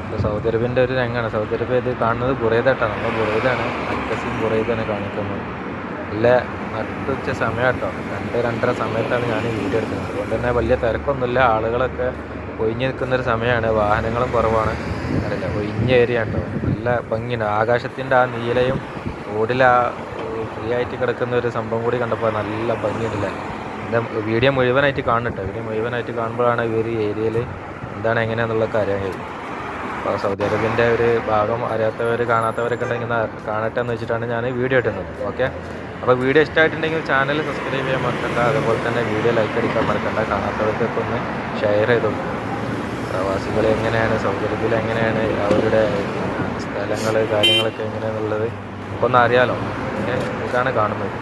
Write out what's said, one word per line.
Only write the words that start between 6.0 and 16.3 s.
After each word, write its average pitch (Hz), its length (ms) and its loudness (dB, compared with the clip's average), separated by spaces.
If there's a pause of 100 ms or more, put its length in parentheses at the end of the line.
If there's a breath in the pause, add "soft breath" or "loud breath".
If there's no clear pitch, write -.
നല്ല 107 160 2 (460)
നട്ടുച്ച 127 560 -4 (140)
സമയാട്ടോ. 117 460 0 (240)
രണ്ട് 101 240 -4 (100)
രണ്ടര 117 240 0 (100)
സമയത്താണ് 113 520 0
ഞാൻ 110 160 0
ഈ 113 100 -2
വീഡിയോ 101 220 0
എടുക്കുന്നത്. - 300 -4
അതുകൊണ്ട് 101 240 -4
തന്നെ 120 240 0
വലിയ 117 240 2
തിരക്കൊന്നുമില്ല. 123 560 0 (160)
ആളുകളൊക്കെ 123 520 0 (560)
ഒഴിഞ്ഞു 113 240 0
നിൽക്കുന്നൊരു 127 440 -2
സമയമാണ്. 113 380 2 (100)
വാഹനങ്ങളും 113 560 2
കുറവാണ്. 110 380 2 (520)
അറിയില്ല, 104 220 -4 (120)
ഒഴിഞ്ഞ 110 320 0 (100)
ഏരിയ 117 220 2
ആട്ടോ. - 180 -2 (240)